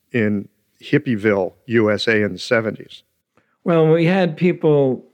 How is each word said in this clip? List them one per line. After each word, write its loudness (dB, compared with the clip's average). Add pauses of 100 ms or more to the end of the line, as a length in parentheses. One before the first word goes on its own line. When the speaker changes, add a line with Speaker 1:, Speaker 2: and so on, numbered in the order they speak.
(120)
Speaker 1:
in -2 (320)
Hippieville, -2 (120)
U 2
S -2
A 2
in -2
the -12
seventies. -6 (600)
Speaker 2:
Well, 2
we 2
had 0
people, 0